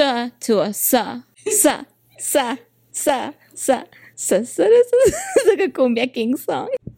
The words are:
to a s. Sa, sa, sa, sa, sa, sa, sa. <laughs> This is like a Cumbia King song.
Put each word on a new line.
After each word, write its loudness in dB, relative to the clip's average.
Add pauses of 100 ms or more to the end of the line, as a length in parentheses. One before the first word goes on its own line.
(460)
to 2
a 0
s. -8
Sa, -2 (260)
sa, 0 (340)
sa, -2 (400)
sa, -2 (220)
sa, -2 (320)
sa, -2
sa. -4
<laughs> 2
This 6
is 2
like 2
a 0
Cumbia 0
King -2
song. -6 (300)